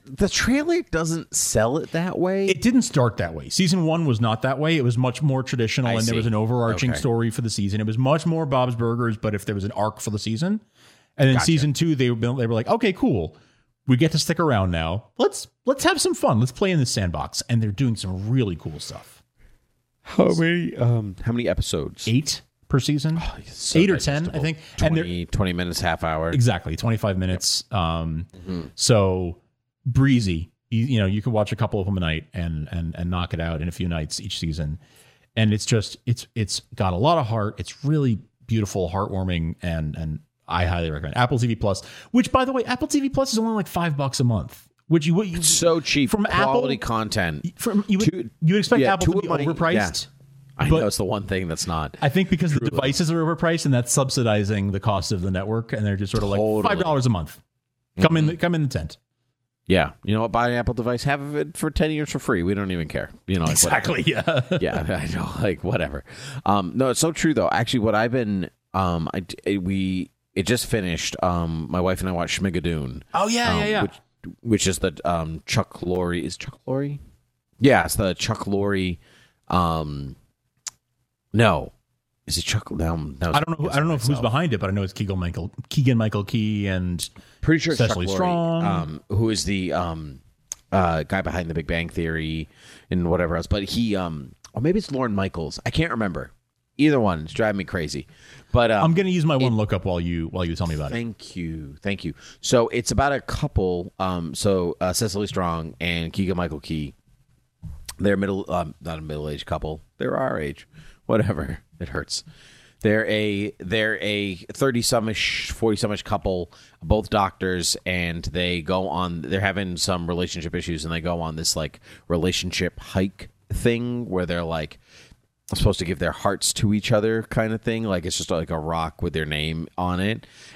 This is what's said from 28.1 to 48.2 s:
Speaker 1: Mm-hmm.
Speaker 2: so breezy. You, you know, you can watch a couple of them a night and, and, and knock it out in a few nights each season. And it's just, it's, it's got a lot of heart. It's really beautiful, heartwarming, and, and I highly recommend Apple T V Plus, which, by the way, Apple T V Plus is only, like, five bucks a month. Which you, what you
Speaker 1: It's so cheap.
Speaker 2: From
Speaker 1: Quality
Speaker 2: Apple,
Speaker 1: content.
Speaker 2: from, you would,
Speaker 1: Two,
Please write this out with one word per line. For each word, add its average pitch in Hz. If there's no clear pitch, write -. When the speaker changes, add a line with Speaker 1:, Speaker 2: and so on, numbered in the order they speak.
Speaker 1:
Mm-hmm. 90
Speaker 2:
so 92
breezy. 117
You, 113
you 131
know, 101
you 98
can 127
watch 107
a 117
couple 107
of 92
them 101
a -
night 78
and, 80
and, 82
and 87
knock 87
it 82
out 82
in 85
a 87
few 90
nights 80
each -
season. 78
And 110
it's 107
just, -
it's, 123
it's 110
got 92
a 90
lot 156
of 127
heart. 107
It's -
really 139
beautiful, 101
heartwarming, 92
and, 80
and 78
I 87
highly 87
recommend 73
Apple 123
T 123
V 113
Plus, 101
which, 240
by 254
the 262
way, 254
Apple 254
T 294
V 269
Plus 269
is 220
only, 226
like, 208
five 170
bucks 135
a 135
month. 113
Which 156
you, 170
what 202
you 170
Speaker 1:
It's 160
so 165
cheap. 143
Speaker 2:
From 208
Speaker 1:
Quality 190
Speaker 2:
Apple, -
Speaker 1:
content. 101
Speaker 2:
from, 208
you 196
would, 220
Speaker 1:
Two, -